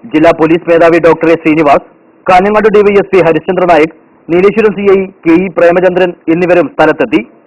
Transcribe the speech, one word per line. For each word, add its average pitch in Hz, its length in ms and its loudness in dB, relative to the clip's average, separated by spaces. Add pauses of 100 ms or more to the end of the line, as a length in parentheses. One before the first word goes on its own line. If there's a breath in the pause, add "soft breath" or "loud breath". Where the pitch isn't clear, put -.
(140)
ജില്ലാ 156 260 2
പോലീസ് 160 300 0
മേധാവി 165 380 2
ഡോക്ടർ 160 260 0
എ 165 80 0
ശ്രീനിവാസ്, 156 460 0 (420)
കാഞ്ഞങ്ങാട് 202 440 2
ഡി 208 120 2
വൈ 208 60 2 (100)
എസ് 196 100 -6
പി 190 160 2
ഹരിശ്ചന്ദ്ര 180 420 -2
നായക്, 160 240 2 (380)
നീലേശ്വരം 202 460 0
സി 202 60 -8 (120)
ഐ 196 40 0 (260)
കെ 165 80 2 (100)
ഇ - 20 -4 (100)
പ്രേമചന്ദ്രൻ 180 540 0 (240)
എന്നിവരും 175 400 0
സ്ഥലത്തെത്തി. 151 480 -2 (260)